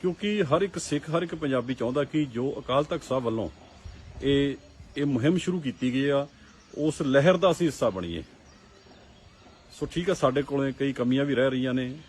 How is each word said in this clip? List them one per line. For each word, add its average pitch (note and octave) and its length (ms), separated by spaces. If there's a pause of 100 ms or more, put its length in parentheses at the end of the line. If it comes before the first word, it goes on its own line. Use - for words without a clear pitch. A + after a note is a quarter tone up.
ਕਿਉਂਕਿ G3+ 420
ਹਰ D#3 180
ਇੱਕ G3 180
ਸਿੱਖ, - 300
ਹਰ E3 140
ਇੱਕ E3+ 120
ਪੰਜਾਬੀ C3 380
ਚਾਹੁੰਦਾ B2 300
ਕਿ D3+ 300
ਜੋ B2+ 260
ਅਕਾਲ B2+ 240
ਤਖਤ D3+ 200
ਸਾਹਿਬ C3 200
ਵੱਲੋਂ A2+ 260 (720)
ਇਹ, C#3 340 (420)
ਇਹ C#3+ 80
ਮੁਹਿੰਮ C#3+ 320
ਸ਼ੁਰੂ F3+ 220
ਕੀਤੀ B2+ 340
ਗਈ C3+ 160
ਆ, C#3+ 180 (460)
ਉਸ D3+ 280
ਲਹਿਰ C#3+ 360
ਦਾ F3+ 140
ਅਸੀਂ E3 160
ਹਿੱਸਾ B2+ 220
ਬਣੀਏ। E2+ 340 (1500)
ਸੋ - 120
ਠੀਕ F3 240
ਆ, F#3 40
ਸਾਡੇ C#3 280
ਕੋਲੇ C#3 300
ਕਈ C#3 220
ਕਮੀਆਂ C3 320
ਵੀ C#3 100
ਰਹਿ C3 140
ਰਹੀਆਂ B2+ 240
ਨੇ। B2+ 200 (160)